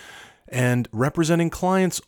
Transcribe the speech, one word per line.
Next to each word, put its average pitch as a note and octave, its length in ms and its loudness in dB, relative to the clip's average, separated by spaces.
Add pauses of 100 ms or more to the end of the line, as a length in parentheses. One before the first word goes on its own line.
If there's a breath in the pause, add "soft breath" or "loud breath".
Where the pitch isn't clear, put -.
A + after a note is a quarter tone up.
(480 loud breath)
and B2 440 0
representing E3 580 0
clients F#3 580 0